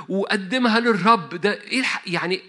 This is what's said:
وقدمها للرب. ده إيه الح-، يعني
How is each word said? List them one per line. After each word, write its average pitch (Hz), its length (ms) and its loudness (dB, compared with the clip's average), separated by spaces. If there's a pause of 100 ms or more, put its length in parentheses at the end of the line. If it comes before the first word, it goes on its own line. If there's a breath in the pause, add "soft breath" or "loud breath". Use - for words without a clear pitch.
وقدمها 214 680 0
للرب. 208 560 2
ده 185 260 -2
إيه - 180 -4
الح-، - 280 -4
يعني 170 420 -2